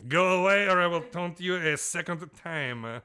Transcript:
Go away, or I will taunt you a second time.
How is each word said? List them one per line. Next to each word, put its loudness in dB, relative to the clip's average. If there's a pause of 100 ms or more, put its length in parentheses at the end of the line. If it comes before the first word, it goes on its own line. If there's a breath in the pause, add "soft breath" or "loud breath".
Go 4
away, 4
or 4
I 4
will 0
taunt -8
you -2
a 0
second -6
time. -8